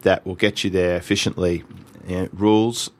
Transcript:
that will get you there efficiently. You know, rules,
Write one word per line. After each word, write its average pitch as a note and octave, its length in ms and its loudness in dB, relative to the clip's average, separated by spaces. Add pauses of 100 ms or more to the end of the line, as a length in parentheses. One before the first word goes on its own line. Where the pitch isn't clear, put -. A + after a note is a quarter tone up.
that F#2+ 240 2
will F#2+ 100 -8
get G#2 280 0
you G2 80 0
there F2 260 0
efficiently. F2 680 -2 (440)
You F#2 160 -6
know, - 100 -6
rules, G#2+ 560 2 (100)